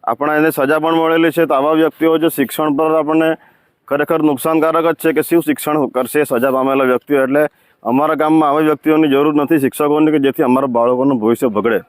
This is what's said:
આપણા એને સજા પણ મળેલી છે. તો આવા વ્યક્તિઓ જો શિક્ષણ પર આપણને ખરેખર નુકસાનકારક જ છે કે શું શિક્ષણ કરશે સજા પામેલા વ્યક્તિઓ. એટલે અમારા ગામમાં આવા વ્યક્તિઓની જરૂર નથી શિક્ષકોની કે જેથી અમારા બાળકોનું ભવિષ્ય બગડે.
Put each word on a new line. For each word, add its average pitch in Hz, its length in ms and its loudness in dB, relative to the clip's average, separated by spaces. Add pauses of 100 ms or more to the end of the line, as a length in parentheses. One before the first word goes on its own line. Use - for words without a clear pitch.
આપણા 147 260 -4
એને 156 160 2
સજા 147 280 0
પણ 160 160 -2
મળેલી 165 360 2
છે. 165 140 0
તો 147 80 -2
આવા 143 200 0
વ્યક્તિઓ 160 440 0
જો 156 120 0
શિક્ષણ 147 460 -2
પર 160 200 0
આપણને 160 340 0 (580)
ખરેખર 147 340 -2
નુકસાનકારક 160 640 0
જ 165 100 0
છે 160 180 0
કે 151 80 0
શું 170 200 0
શિક્ષણ 151 460 -2
કરશે 131 360 -2
સજા 131 280 -2
પામેલા 135 320 0
વ્યક્તિઓ. 131 400 0
એટલે 143 240 0 (360)
અમારા 143 320 0
ગામમાં 156 340 2
આવા 147 100 0
વ્યક્તિઓની 156 480 0
જરૂર 143 280 2
નથી 147 240 0
શિક્ષકોની 147 520 0
કે 151 80 0
જેથી 139 240 0
અમારા 131 240 0
બાળકોનું 123 520 0
ભવિષ્ય 117 280 0
બગડે. 107 420 0